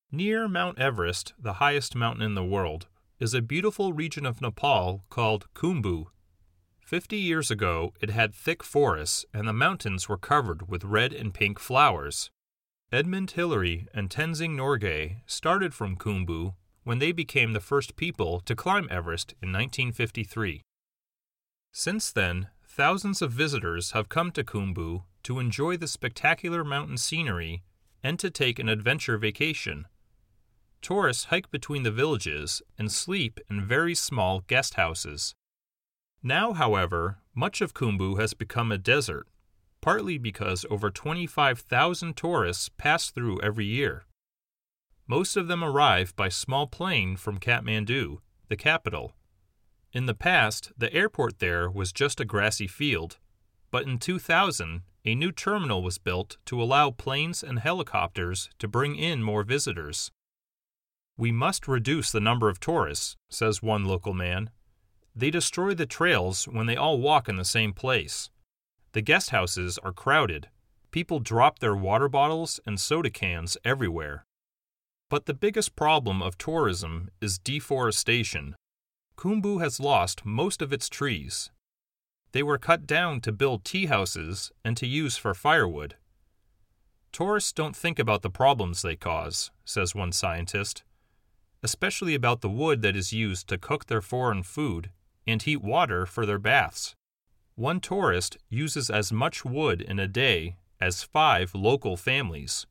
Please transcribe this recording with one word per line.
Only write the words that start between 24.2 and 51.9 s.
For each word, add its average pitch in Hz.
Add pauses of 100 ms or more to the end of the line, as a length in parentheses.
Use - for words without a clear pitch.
to 139
Khumbu 90 (200)
to 127
enjoy 139
the 165
spectacular 165
mountain 147
scenery 92 (400)
and 151
to -
take 123
an 110
adventure 113
vacation. 107 (960)
Tourists 175
hike 185
between 139
the 117
villages 107 (160)
and 107
sleep 175 (120)
in 101
very 156
small 95
guest -
houses. 80 (880)
Now, 185
however, 95 (180)
much 170
of 190
Khumbu 98
has 107
become 113
a 104
desert, 107 (540)
partly 190
because 101
over 104
twenty-five 147
thousand 165
tourists 131
pass 156
through 117
every 107
year. 110 (1040)
Most 156
of 175
them 175
arrive 135
by 95
small 135
plane 113
from 101
Kathmandu, 110 (280)
the 110
capital. 87 (760)
In 127
the 117
past, 139
the 117
airport 156
there 87
was 95